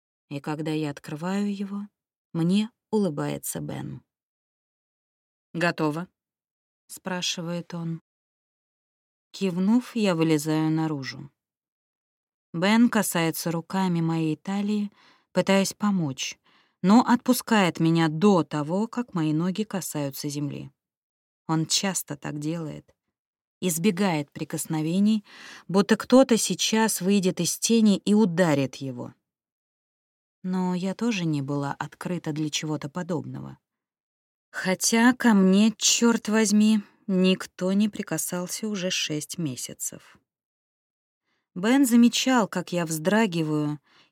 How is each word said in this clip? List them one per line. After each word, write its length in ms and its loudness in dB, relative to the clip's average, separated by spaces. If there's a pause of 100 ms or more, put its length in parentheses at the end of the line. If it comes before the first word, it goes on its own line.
(280)
и 120 -10
когда 300 -6
я 200 -2
открываю 640 -6
его, 340 -8 (440)
мне 380 0 (200)
улыбается 680 -2
Бен. 420 -10 (1500)
«Готово?» 540 -2 (800)
спрашивает 880 -8
он. 280 -8 (1300)
Кивнув, 640 0
я 180 2
вылезаю 560 2
наружу. 600 -4 (1200)
Бен 360 4
касается 600 -2
руками 500 -2
моей 360 0
талии, 560 -4 (400)
пытаясь 420 2
помочь, 640 -2 (440)
но 180 6
отпускает 800 2
меня 280 4
до 340 4
того, 460 -4
как 260 -8
мои 180 0
ноги 320 -2
касаются 640 -8
земли. 420 -8 (760)
Он 200 0
часто 500 -4
так 220 -10
делает. 560 -10 (640)
Избегает 720 0
прикосновений, 920 -2 (420)
будто 300 2
кто-то 400 4
сейчас 640 0
выйдет 400 2
из 180 -2
тени 400 4
и 160 2
ударит 640 2
его. 380 -10 (1300)
Но 320 -2
я 200 -4
тоже 300 -2
не 180 0
была 320 -4
открыта 580 -8
для 180 -4
чего-то 380 -6
подобного. 680 -8 (920)
Хотя 640 2
ко 220 4
мне, 420 6
чёрт 520 2
возьми, 520 4 (260)
никто 640 0
не 160 2
прикасался 800 -6
уже 220 -6
шесть 480 -4
месяцев. 760 -8 (1400)
Бен 300 4
замечал, 640 4
как 260 -6
я 140 -2
вздрагиваю 920 0 (320)